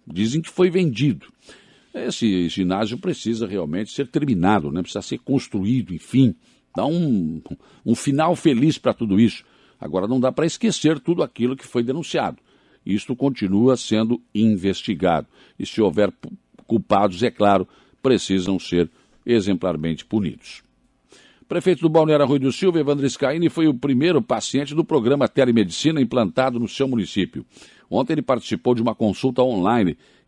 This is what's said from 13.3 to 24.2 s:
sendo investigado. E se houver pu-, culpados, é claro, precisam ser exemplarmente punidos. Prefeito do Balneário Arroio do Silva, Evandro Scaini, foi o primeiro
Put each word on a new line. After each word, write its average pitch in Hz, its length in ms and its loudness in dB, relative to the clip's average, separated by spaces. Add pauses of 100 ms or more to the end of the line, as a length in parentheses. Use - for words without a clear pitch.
sendo 113 420 -2 (140)
investigado. 92 920 0 (320)
E - 60 -8
se - 160 -6
houver 101 300 2
pu-, - 220 -18 (340)
culpados, 101 560 0
é 123 80 0
claro, 101 360 2 (360)
precisam 95 560 0
ser 87 320 0 (340)
exemplarmente 90 800 0
punidos. - 580 -6 (840)
Prefeito 170 320 0
do 165 80 2
Balneário 156 360 4
Arroio 139 160 2
do 131 120 0
Silva, 170 280 2
Evandro 143 280 0
Scaini, 151 400 0
foi 160 200 0
o 147 40 4
primeiro 143 480 2